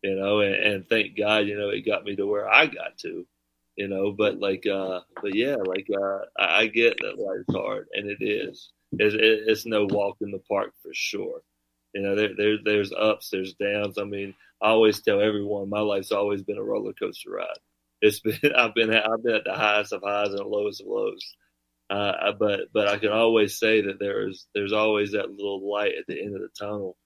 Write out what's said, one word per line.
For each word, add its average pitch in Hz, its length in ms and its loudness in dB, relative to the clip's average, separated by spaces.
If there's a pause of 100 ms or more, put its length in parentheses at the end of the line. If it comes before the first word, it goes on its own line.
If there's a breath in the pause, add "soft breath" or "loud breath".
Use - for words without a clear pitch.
you 98 140 -2
know, 101 240 2
and, 98 160 2
and 98 340 -2
thank 107 260 0
God, 104 320 2
you 104 120 -4
know, 101 100 -2
it 104 160 -4
got 101 200 -2
me 101 100 -6
to 98 100 -2
where 104 240 -2
I 127 180 6
got 85 320 -10
to, 87 280 -10 (480)
you 101 120 -4
know, 98 240 0
but 101 280 0
like, 98 280 -2
uh, 92 340 -2 (200)
but 101 140 -4
yeah, 127 200 2
like, 95 400 -4
uh, 98 240 -2 (180)
I, 92 240 4
I 113 60 2
get 113 340 4
that 101 180 -6
life's 98 340 -4
hard, 104 400 -4
and 104 160 -4
it 104 120 -6
is. 104 500 -4 (220)
It's, 104 220 0
it, 110 60 0 (260)
it's 110 180 2
no 107 240 2
walk 101 320 0
in 104 100 -6
the 98 80 -8
park 98 340 -4 (100)
for 82 100 -16
sure. - 480 -6 (520)
You 101 80 -4
know, 98 140 0
there, 104 200 0
there, 107 280 2
there's 104 280 2
ups, 107 380 0
there's 95 240 -4
downs. 101 440 -2
I 104 60 -4
mean, 98 320 -8 (260 soft breath)
I 104 80 4
always 110 320 6
tell 101 200 4
everyone 101 480 0
my 104 100 -2
life's 101 320 -2
always 101 320 0
been 104 140 -6
a 104 60 -6
roller 107 300 -4
coaster - 380 -8
ride. 90 160 -6 (540)
It's 104 200 6
been, 107 240 -2
<laughs> 139 120 4
I've 117 180 2
been, 113 180 2
I've 113 300 2
been 120 120 2
at 104 100 0
the 95 100 -2
highest 104 380 2
of 98 100 -6
highs 101 260 0
and 101 100 -4
the 101 60 -6
lowest 104 360 -2
of 98 60 -14
lows. 104 480 -4 (540)
Uh, 101 320 0
I, 101 160 0
but, 101 360 0
but 107 140 4
I 104 100 2
can 104 140 0
always 110 460 4
say 110 240 4
that 98 180 -2
there's, 101 540 -4
there's 101 200 -2
always 107 400 2
that 98 180 -2
little 101 380 -6
light 101 300 0
at - 80 -10
the 78 140 -6
end 101 140 -8
of 92 60 -8
the 101 160 -10
tunnel 101 380 -8 (100)